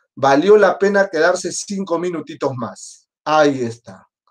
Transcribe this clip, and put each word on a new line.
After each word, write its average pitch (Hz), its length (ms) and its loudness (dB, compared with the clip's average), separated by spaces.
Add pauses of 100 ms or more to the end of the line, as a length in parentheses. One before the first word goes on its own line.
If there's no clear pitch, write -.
(140)
Valió 143 420 4
la 185 220 4
pena 196 300 2
quedarse 170 420 -2
cinco 190 480 -6
minutitos 160 560 -6
más. - 540 -14 (160)
Ahí 147 380 2
está. 101 440 -12 (240)